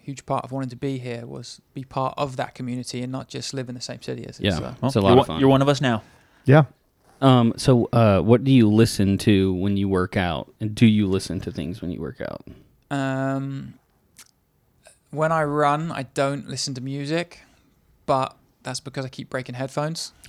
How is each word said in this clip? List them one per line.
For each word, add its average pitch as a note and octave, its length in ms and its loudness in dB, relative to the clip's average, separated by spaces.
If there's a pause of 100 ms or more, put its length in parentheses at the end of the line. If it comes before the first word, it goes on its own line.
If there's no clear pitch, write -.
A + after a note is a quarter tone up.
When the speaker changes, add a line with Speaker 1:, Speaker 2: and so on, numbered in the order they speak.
Speaker 1:
huge - 260 -14
part C3+ 180 -4
of B2+ 80 -14
wanting C3+ 180 -8
to B2 60 -16
be C3+ 220 -6
here, A#2+ 280 -10
was B2 340 -16 (140)
be C#3 100 -12
part C3 320 -4
of C3+ 200 -6
that - 180 -8
community B2 480 -8
and B2+ 80 -8
not C3 180 -10
just - 240 -12
live B2+ 160 -8
in B2 60 -12
the B2 60 -14
same B2 200 -12
city B2 260 -10
as - 120 -18
it. - 60 -6
Speaker 2:
Yeah. F#2+ 140 2
Speaker 1:
So. - 40 -4
Speaker 3:
Well, - 220 -10
Speaker 2:
It's C3 120 0
a A2 40 4
lot F#2+ 80 4
Speaker 3:
you're F#2+ 40 8
Speaker 2:
of - 60 8
Speaker 3:
one, - 80 4
Speaker 2:
fun. D#2+ 140 -4
Speaker 3:
you're C3+ 80 6
one C3+ 140 6
of C#3 60 2
us C#3 120 0
now. A#2+ 220 0 (420)
Speaker 4:
Yeah. C#3 220 6 (540)
Speaker 2:
Um, B2 360 6
so, B2 360 4
uh, G#2+ 280 6
what A2+ 240 4
do C3+ 80 4
you A#2 180 8
listen G#2 480 4
to F#2+ 360 2
when G2 220 -2
you G2 120 -2
work F#2 280 -2
out? E2+ 440 -2
And G#2+ 140 -6
do A#2 120 4
you G#2+ 200 6
listen F#2 340 -2
to F2+ 100 -8
things F2 320 -8
when F2 80 -8
you - 100 -8
work - 200 -10
out? - 260 -10 (440)
Speaker 1:
Um, C3+ 840 -4 (1400)
when D#3 220 -2
I D#3+ 120 0
run, D3 460 0
I C#3 140 -8
don't C#3 440 -4
listen C#3 260 -8
to B2 60 -12
music, C#3+ 600 -6 (640)
but C3+ 320 -2 (260)
that's B2+ 180 -10
because C#3 240 -10
I C3 40 -10
keep C3 220 -14
breaking B2+ 240 -8
headphones. D3 580 -6 (160)